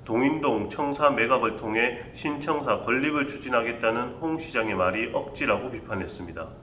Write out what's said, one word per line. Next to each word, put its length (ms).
동인동 640
청사 420
매각을 440
통해 460
신청사 640
건립을 500
추진하겠다는 920
홍 180
시장의 380
말이 380
억지라고 580
비판했습니다. 760